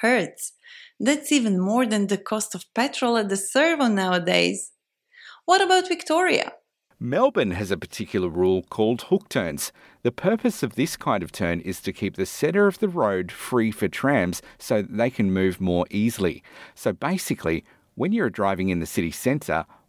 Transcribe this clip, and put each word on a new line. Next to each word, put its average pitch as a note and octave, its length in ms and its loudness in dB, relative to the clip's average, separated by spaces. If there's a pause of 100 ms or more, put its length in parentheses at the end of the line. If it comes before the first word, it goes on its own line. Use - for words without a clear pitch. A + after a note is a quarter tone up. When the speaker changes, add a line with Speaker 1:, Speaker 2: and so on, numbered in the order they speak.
Speaker 1:
hurts. A3+ 520 0 (460)
That's C#4+ 320 0
even A3+ 280 4
more A3 260 2
than G#3 220 0
the G3+ 100 0
cost G#3+ 380 -6
of F3+ 180 -12
petrol A#3+ 440 0
at G#3 120 0
the G3 80 -2
servo D4 500 2
nowadays. F3+ 840 2 (760)
What F#4 160 4
about F#4 260 4
Victoria? F4 680 0 (460)
Speaker 2:
Melbourne D3+ 520 2
has F2+ 180 -4
a F#2+ 80 0
particular - 500 -4
rule F2+ 440 2
called A2+ 320 0
hook - 260 -2
turns. E2 420 -4 (300)
The A#2+ 100 0
purpose A3 520 -2
of A2+ 100 -4
this - 240 -2
kind A2 240 -2
of E2 100 -10
turn E2+ 280 -2
is F2 220 -8
to - 120 -6
keep - 220 -4
the F#2 100 -2
centre E3+ 400 0
of G3 140 0
the G#3+ 100 0
road G2+ 420 0
free A2+ 380 0
for G#2 180 -2
trams G2 540 0 (160)
so G#2+ 240 -2
that G2 160 -8
they A#2+ 140 0
can G2+ 200 0
move F#2+ 300 0
more F2+ 300 2
easily. G2+ 500 -2 (320)
So - 200 -2
basically, A2+ 720 -2 (300)
when F3 200 -2
you're F3+ 180 0
driving F#2+ 380 0
in F2 100 0
the D#2+ 80 -4
city E2 240 -2
centre, F2+ 560 -2 (220)